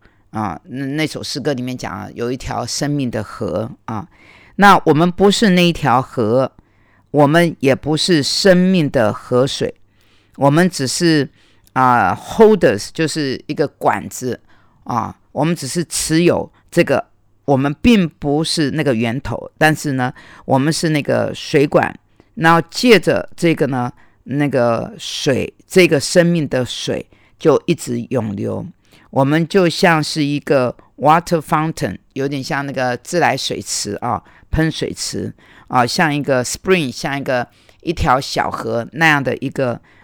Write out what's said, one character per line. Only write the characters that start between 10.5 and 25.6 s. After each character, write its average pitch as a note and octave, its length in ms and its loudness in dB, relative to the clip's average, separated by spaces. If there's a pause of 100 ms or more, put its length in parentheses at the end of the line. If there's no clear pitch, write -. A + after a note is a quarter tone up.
只 C3+ 180 -4
是， D#3 420 0 (440)
啊， B2 420 4
holders， F3 800 2
就 D#3+ 120 -4
是 C#3 420 -4
一 D3+ 60 -6
个 A2+ 140 -2
管 - 400 -2
子 B2 320 -8 (460)
啊， G2+ 320 -6 (160)
我 C#3 100 -2
们 E3+ 100 0
只 C#3 140 -8
是 E3 160 -6
持 - 400 -2
有 B2 260 -2 (200)
这 F3 140 0
个， - 240 0 (360)
我 C#3 140 2
们 C#3+ 240 -2
并 G#3+ 260 4
不 D3 340 -2
是 D3+ 300 -2
那 D#3 100 -4
个 C3+ 140 0
源 A#2 240 -2
头， - 380 -10
但 D#3 180 4
是 C#3+ 180 -6
呢， B2+ 200 -2 (320)
我 C3 120 2
们 C#3+ 140 2
是 D#3+ 180 -2
那 D3+ 120 0
个 A2+ 340 -2
水 D3 320 0
管， D3 260 2 (420)
然 E3 180 4
后 E3 160 4
借 A#3 300 4
着 A#2 360 0
这 E3+ 200 2
个 D#3 120 0
呢， B2 240 -4 (340)
那 C#3+ 220 -2
个 A#2+ 500 0
水， - 540 -4 (140)